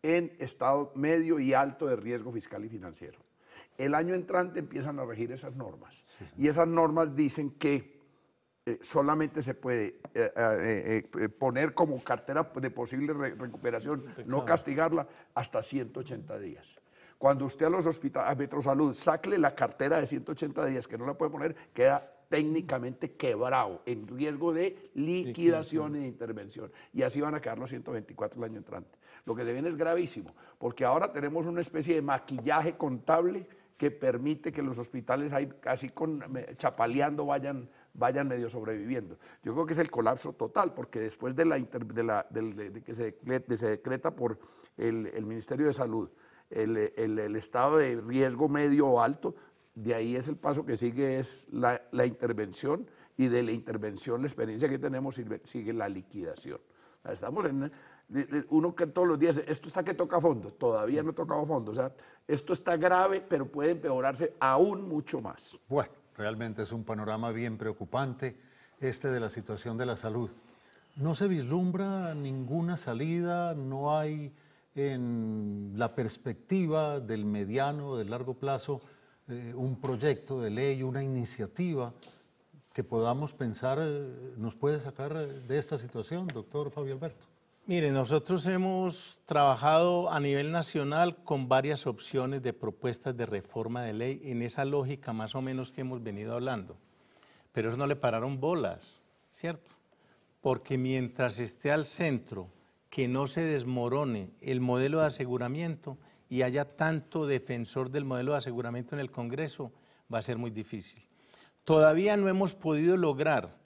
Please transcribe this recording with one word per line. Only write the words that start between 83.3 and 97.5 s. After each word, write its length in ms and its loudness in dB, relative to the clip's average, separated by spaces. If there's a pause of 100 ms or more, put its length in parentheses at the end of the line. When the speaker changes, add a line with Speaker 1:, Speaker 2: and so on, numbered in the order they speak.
Speaker 2:
pensar, 480 -2
eh, 560 -6
nos 180 -4
puede 260 0
sacar, 340 -8
eh, 120 -4 (200)
de 100 0
esta 220 -4
situación, 480 -6
doctor 440 -6
Fabio 220 -6
Alberto? 320 -10 (420)
Speaker 3:
Mire, 220 2
nosotros 560 2
hemos 800 0
trabajado 840 6
a 80 0
nivel 320 2
nacional 720 0
con 240 -2
varias 400 2
opciones 560 -2
de 100 -2
propuestas 640 -4
de 80 -2
reforma 580 -4
de 100 -4
ley 320 -4
en 160 -4
esa 240 -2
lógica 480 -2
más 220 -6
o 60 -4
menos 300 -6
que 100 -10
hemos 220 -6
venido 320 -6
hablando. 400 -4 (800)